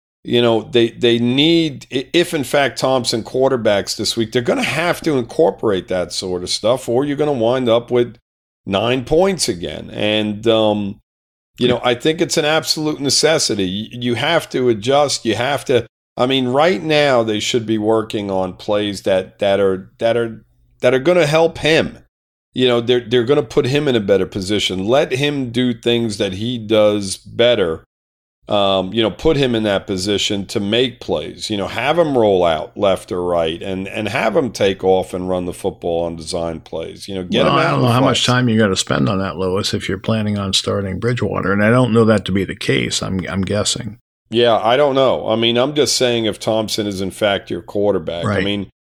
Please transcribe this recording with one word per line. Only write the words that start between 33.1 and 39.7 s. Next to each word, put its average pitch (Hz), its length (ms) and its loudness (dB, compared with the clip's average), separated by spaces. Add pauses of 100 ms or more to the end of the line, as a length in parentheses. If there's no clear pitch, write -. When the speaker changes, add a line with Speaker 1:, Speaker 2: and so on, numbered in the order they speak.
Speaker 1:
or 90 120 -2
right, 85 380 0
and, 95 240 -6
and 110 220 -6
have 180 280 -2
him 131 140 0
take 98 320 0
off 92 320 2
and 92 140 -4
run 90 160 -2
the 87 100 -6
football 85 500 -4
on 85 120 -6
design 82 440 -6
plays. 82 460 -12
You 98 80 -10
know, 92 80 -6
get 104 220 0
Speaker 2:
Well, 143 80 2
Speaker 1:
him 143 60 2
out - 20 -
Speaker 2:
I 139 100 0
don't 147 40 0
Speaker 1:
of 139 80 0
Speaker 2:
know 123 60 4
Speaker 1:
the 113 60 4
Speaker 2:
how 127 60 2
much 131 240 2
Speaker 1:
flats. - 20 0
Speaker 2:
time 123 220 2
you 110 100 4
gotta 101 180 4
spend - 320 0
on 98 120 -2
that, 90 160 -6
Lewis, 92 360 -2